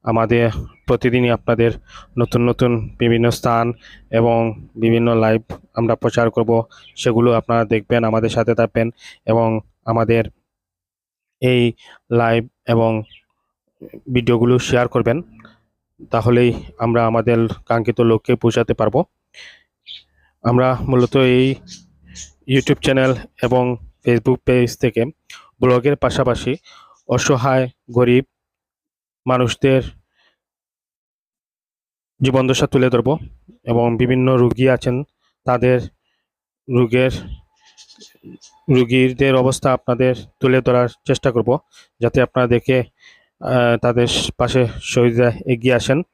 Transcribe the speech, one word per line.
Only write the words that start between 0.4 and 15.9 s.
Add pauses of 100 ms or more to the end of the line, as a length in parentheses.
প্রতিদিনই
আপনাদের (460)
নতুন
নতুন (280)
বিভিন্ন
স্থান (460)
এবং (360)
বিভিন্ন
লাইভ (320)
আমরা
প্রচার
করব, (440)
সেগুলো
আপনারা
দেখবেন,
আমাদের
সাথে
থাকবেন (380)
এবং (380)
আমাদের (1160)
এই (500)
লাইভ (240)
এবং (1200)
ভিডিওগুলো
শেয়ার
করবেন। (920)